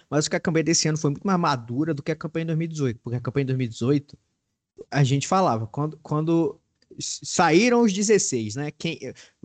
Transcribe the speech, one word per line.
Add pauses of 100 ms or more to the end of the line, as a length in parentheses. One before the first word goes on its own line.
(100)
mas
que
a
campanha
desse
ano
foi
muito
mais
madura
do
que
a
campanha
em
dois
mil
e
dezoito,
porque
a
campanha
em
dois
mil
e
dezoito, (760)
a
gente
falava,
quando,
quando (380)
s-,
saíram
os
dezesseis,
né?
Quem, (460)